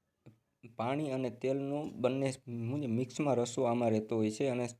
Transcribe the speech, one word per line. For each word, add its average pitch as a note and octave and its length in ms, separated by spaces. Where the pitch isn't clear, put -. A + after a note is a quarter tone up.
પાણી C3+ 360
અને C3 200
તેલનું C#3 640
બંને C3 360
મિક્સમાં B2+ 460
રસો A#2+ 280
આમાં A#2+ 280
રહેતો A2 260
હોય G#2+ 140
છે C3+ 180
અને B2 180